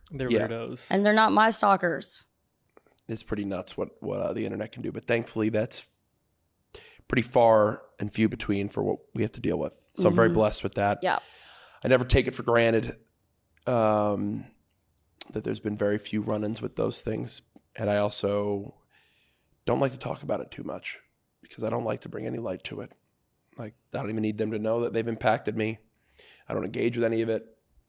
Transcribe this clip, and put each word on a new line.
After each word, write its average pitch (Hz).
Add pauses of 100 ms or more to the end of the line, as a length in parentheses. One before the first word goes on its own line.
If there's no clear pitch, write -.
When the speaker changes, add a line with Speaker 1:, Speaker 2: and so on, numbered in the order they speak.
Speaker 1:
They're 131
Speaker 2:
Yeah. 113
Speaker 1:
weirdos. 120
Speaker 3:
And 202
they're 208
not 214
my 214
stalkers. 190 (840)
Speaker 2:
It's 113
pretty 104
nuts 95
what, - (120)
what, 98
uh, -
the 110
internet 104
can 127
do. 107
But -
thankfully, 113
that's 110 (1300)
pretty 127
far 113 (180)
and 104
few 110
between 101
for 104
what 98 (140)
we 117
have 107
to -
deal 85
with. 76 (220)
So 180
I'm 90
very 113
Speaker 3:
Mm-hmm. -
Speaker 2:
blessed 107
with 98
that. 101
Speaker 3:
Yeah. - (640)
Speaker 2:
I 120
never 123
take 127
it 123
for 113
granted, 117 (720)
um, 107 (880)
that 107
there's 110
been 107
very 104
few 107
run-ins 107
with 110
those 110
things. 113 (340)
And 107
I 104
also 104 (880)
don't 127
like 135
to 127
talk -
about 98
it -
too -
much - (420)
because -
I 110
don't 120
like 113
to -
bring 117
any 123
light 98
to 104
it. - (640)
Like, 113 (200)
I 117
don't 110
even 110
need 107
them 110
to 110
know 110
that 117
they've 117
impacted 113
me. 110 (680)
I 110
don't 101
engage 120
with 117
any 113
of 113
it 110 (440)